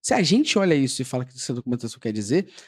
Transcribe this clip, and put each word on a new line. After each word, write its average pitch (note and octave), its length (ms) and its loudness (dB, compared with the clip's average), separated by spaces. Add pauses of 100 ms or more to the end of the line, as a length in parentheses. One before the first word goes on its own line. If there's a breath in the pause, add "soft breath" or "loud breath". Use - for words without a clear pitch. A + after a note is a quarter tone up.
Se - 120 0
a G#3 80 2
gente G#3+ 360 2
olha F#3 160 4
isso C3+ 280 0
e - 20 -2
fala B2+ 220 -4
que - 100 -20
essa - 160 -8
documentação A#2+ 480 -6
quer A2+ 120 -4
dizer, A2 360 -2 (200 loud breath)